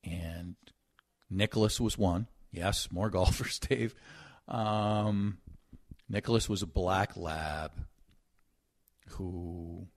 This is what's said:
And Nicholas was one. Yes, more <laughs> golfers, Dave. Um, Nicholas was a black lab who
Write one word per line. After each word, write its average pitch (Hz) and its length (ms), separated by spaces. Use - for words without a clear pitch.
And 85 520
Nicholas 107 500
was 110 180
one. 98 280
Yes, 92 400
more 101 200
<laughs> - 0
golfers, - 480
Dave. 117 360
Um, 107 920
Nicholas 110 400
was 98 140
a 98 40
black 95 500
lab 78 560
who 87 760